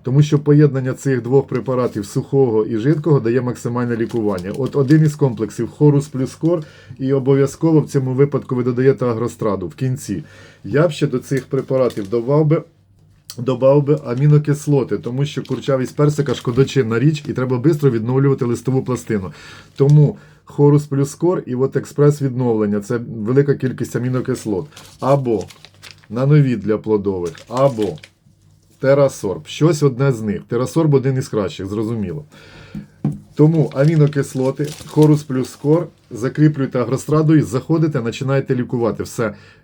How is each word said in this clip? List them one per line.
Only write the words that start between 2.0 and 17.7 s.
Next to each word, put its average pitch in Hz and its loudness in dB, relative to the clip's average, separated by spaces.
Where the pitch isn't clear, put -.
сухого 127 0
і 117 -4
жидкого, 151 2
дає 117 0
максимальне 120 -4
лікування. 104 -4
От 127 -6
один 143 4
із 151 2
комплексів 110 -4
хорус 147 2
плюс 131 -6
кор, 160 -2
і 135 -2
обов'язково 139 2
в 113 -8
цьому 131 -2
випадку 135 0
ви 123 0
додаєте 127 2
агростраду 110 -2
в 78 -14
кінці. 127 -4
Я 151 2
б 160 -4
ще 151 -2
до 127 -4
цих 131 -4
препаратів 123 -2
добав 123 2
би, 156 2
добав 127 2
би 139 0
амінокислоти, 143 2
тому 127 -4
що 139 -6
курчавість 127 -4
персика — 147 0
шкодочинна 120 0
річ, 147 2
і 117 -6
треба 123 -2
швидко 147 2